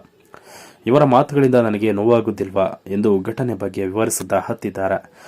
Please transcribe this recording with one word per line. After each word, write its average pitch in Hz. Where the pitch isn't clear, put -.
ಇವರ 139
ಮಾತುಗಳಿಂದ 139
ನನಗೆ 110
ನೋವಾಗುವುದಿಲ್ವಾ?" 101
ಎಂದು 101
ಘಟನೆ 117
ಬಗ್ಗೆ 98
ವಿವರಿಸುತ್ತಾ 101
ಹತ್ತಿದ್ದಾರೆ. 95